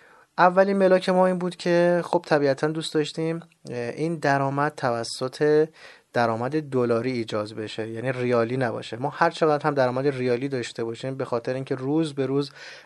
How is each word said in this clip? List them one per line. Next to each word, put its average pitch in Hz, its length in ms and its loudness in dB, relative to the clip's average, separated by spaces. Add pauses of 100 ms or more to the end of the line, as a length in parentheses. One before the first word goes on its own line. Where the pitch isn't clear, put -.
(380)
اولین 190 380 6
ملاک 185 320 4
ما 185 180 4
این 185 120 0
بود 175 180 -4
که 175 480 2
خب 175 240 0
طبیعتاً 143 380 2
دوست 160 280 -4
داشتیم، 160 460 -2 (300)
اه، 123 60 -8
این 143 400 -4
درآمد 143 600 0
توسط 135 920 0 (440)
درآمد 120 480 0
دلاری 127 520 0
ایجاد 110 400 -4
بشه، 110 360 -8
یعنی 117 240 -6
ریالی 123 440 0
نباشه. 120 400 -4
ما 131 120 -4
هر 170 220 2
چقدر 156 360 2
هم 147 80 2
درآمد 131 320 2
ریالی 127 420 0
داشته 120 360 -6
باشیم، 123 300 -6
به 131 100 -6
خاطر 123 300 -4
اینکه 135 200 -4
روز 143 400 -2
به 135 120 -2
روز 139 240 -2 (340)